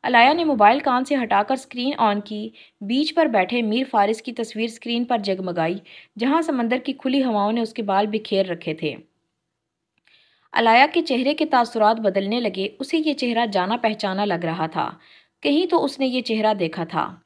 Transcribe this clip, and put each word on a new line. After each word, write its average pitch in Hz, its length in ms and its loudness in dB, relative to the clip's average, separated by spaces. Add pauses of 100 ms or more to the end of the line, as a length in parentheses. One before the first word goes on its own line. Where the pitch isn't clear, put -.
अलाया 247 300 6
ने 339 100 0
मोबाइल 254 360 6
कान 262 240 0
से 285 120 0
हटाकर 220 400 0
स्क्रीन 262 460 -6
on 208 260 2
की। 214 260 -10 (300)
बीच 262 280 -2
पर 320 160 2
बैठे 233 340 2
मीर 226 240 0
फारिस 220 360 0
की 247 100 -12
तस्वीर 226 380 -6
स्क्रीन 233 360 -4
पर 233 160 -2
जगमगाई, 185 600 -4 (360)
जहाँ 277 240 2
समंदर 254 360 -2
की 262 160 -6
खुली 269 280 -2
हवाओं 214 300 0
ने 233 100 -2
उसके 226 200 -6
बाल 202 260 0
बिखेर 208 380 -2
रखे 170 360 -6
थे। 151 160 -6 (1600)
अलाया 233 340 6
के 320 140 0
चेहरे 262 320 0
के 302 120 0
तासुरात 233 520 2
बदलने 202 420 -2
लगे। 196 400 -4
उसे 285 180 -2
ये 311 160 0
चेहरा 240 320 0
जाना 214 320 0
पहचाना 208 480 -2
लग 175 200 -2
रहा 160 220 -2
था। - 320 -6 (440)
कहीं 294 240 2
तो 339 100 2
उसने 277 280 -2
ये 254 160 -2
चेहरा 220 320 0
देखा 170 320 -4
था। - 400 -6